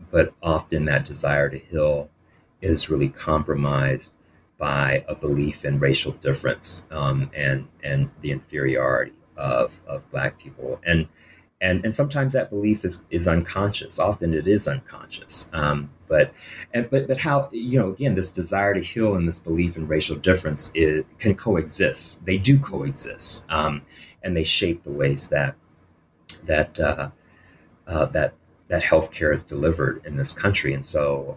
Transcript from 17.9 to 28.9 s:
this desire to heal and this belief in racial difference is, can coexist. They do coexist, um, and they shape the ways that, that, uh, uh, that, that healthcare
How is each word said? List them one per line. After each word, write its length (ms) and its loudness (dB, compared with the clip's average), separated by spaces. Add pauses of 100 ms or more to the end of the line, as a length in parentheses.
this 140 0
desire 440 0
to 80 0
heal 340 0
and 100 2
this 140 -2
belief 380 0
in 100 -6
racial 300 -2
difference 580 2
is, 300 2 (120)
can 180 2
coexist. 920 0
They 120 0
do 220 6
coexist, 880 -2
um, 320 -2 (420)
and 120 -2
they 80 2
shape 400 0
the 80 -10
ways 380 0
that, 260 0 (880)
that, 380 0
uh, 280 0 (760)
uh, 200 2
that, 260 0 (360)
that 140 0
healthcare 500 2